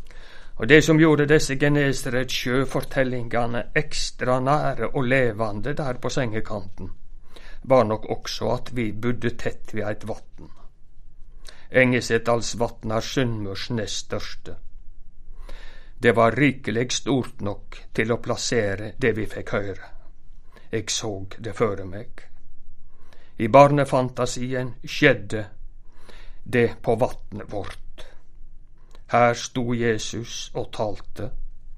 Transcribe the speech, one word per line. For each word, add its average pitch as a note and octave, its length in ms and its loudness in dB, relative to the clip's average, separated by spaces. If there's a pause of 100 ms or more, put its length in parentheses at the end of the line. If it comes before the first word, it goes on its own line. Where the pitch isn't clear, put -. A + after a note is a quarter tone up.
(560)
Og A#2+ 120 0
det D3 160 10
som D#3 160 6
gjorde D3 280 6
disse D3 320 4
Genesaretsjø-fortellingane B2+ 2000 2 (140)
ekstra B2+ 640 2
nære C3+ 480 2
og C#3 160 2
levende A2+ 720 2
der C3 240 -2
på C3 80 -2
sengekanten, G#2+ 840 -2 (720)
var B2+ 220 6
nok G#2+ 200 0
også - 480 -2
at - 240 -2
vi A2 160 0
bodde A2+ 440 2
tett - 380 0
ved G#2 100 0
eit G#2 240 -4
vatn. - 420 -10 (1200)
Engesetdalsvatn A#2 1200 2
er A2 100 2
Sunnmørs G#2+ 680 -2
nest A#2 260 -2 (100)
største. - 500 -4 (1500)
Det A#2 140 6
var A2+ 200 4
rikelig B2+ 560 2
stort - 480 -2
nok - 360 -6 (180)
til A2+ 180 2
å A2+ 100 0
plassere G#2+ 760 -2
det A2 180 2
vi G#2+ 100 -2
fikk - 300 -8
høre. G2 360 -4 (800)
Jeg G2+ 180 -4
så G2+ 360 -4 (120)
det G#2 180 -8
føre G2 280 0
meg. G2 380 -8 (1160)
I A2+ 100 2
barnefantasien B2+ 1300 4 (100)
skjedde G#2+ 600 2 (960)
det A#2+ 380 2
på A2+ 140 4
vatnet - 560 -2
vårt. - 540 -6 (1040)
Her A#2+ 220 6
sto B2 400 -2
Jesus A#2 800 -2
og - 180 -4
talte. - 580 -4 (480)